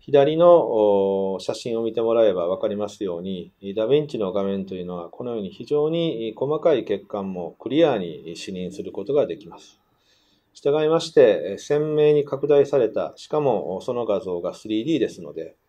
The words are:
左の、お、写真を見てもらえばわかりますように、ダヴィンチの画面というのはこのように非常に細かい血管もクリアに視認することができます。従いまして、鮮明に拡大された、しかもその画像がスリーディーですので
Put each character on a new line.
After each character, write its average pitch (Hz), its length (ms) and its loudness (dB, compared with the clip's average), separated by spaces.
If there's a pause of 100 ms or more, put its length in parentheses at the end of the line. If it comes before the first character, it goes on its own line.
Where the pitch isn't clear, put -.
左 143 360 4
の、 104 960 4
お、 95 40 -8
写 117 160 -6
真 113 240 -6
を 117 60 -4
見 113 80 -4
て 117 100 -2
も 113 120 2
ら 113 120 6
え 98 60 4
ば 87 160 -2
わ 92 100 -2
か - 80 -4
り 101 80 -2
ま 104 140 -6
す 104 160 -10
よ 87 140 -6
う 90 40 -10
に、 92 300 -10 (240)
ダ 110 100 0
ヴ 143 140 2
ィ 151 40 -6
ン - 40 -10
チ 123 100 -10
の 95 140 -2
画 98 100 -2
面 98 240 -4
と 95 80 -12
い 90 80 -10
う 87 40 -10
の 90 100 -10
は 87 120 -12
こ - 140 -16
の 120 120 -8
よ 113 40 -6
う 104 40 -8
に 92 80 -10
非 123 160 -16
常 147 220 0
に 151 460 -4
細 147 240 -4
か 156 160 2
い 123 100 -2
血 101 220 -6
管 98 260 -8
も 87 280 -10
ク - 80 -10
リ 151 160 2
ア 135 120 2
に 82 380 -10
視 - 160 -14
認 90 220 -8
す 101 100 -14
る 95 80 -10
こ 95 140 -10
と 135 80 -6
が 139 160 0
で 85 100 -10
き - 80 -20
ま 85 120 -20
す。 - 200 -20 (840)
従 151 240 0
い 151 40 2
ま 165 100 4
し 165 140 -6
て、 98 440 6
鮮 151 380 -2
明 151 200 4
に 147 100 2
拡 143 240 -6
大 143 180 6
さ 143 120 0
れ 113 100 4
た、 87 260 -4
し - 140 -20
か 151 120 -2
も 95 400 -2
そ 127 140 -6
の 120 120 -4
画 101 120 0
像 87 220 -6
が 87 140 -6
ス - 120 -20
リ 110 160 -2
ー - 20 -8
デ 160 100 -2
ィ - 20 0
ー - 20 0
で 107 100 0
す - 140 -14
の 76 100 -16
で 80 220 -14 (140)